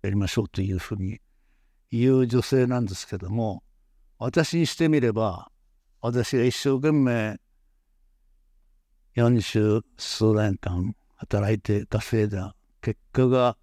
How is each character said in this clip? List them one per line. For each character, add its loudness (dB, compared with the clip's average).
や -2
り 0
ま 2
し -2
ょ 0
う -6
と -6
い -2
う -2
ふ -8
う -6
に -8
言 4
う 4
女 2
性 2
な -2
ん -2
で -6
す -14
け -10
ど -10
も、 -4
私 0
に 2
し -6
て 2
み 4
れ 2
ば、 -4
私 -2
が 4
一 2
生 0
懸 0
命 0
四 4
十 0
数 0
年 0
間 -4
働 -2
い -2
て -2
稼 -2
い -4
だ -8
結 -6
果 2
が 2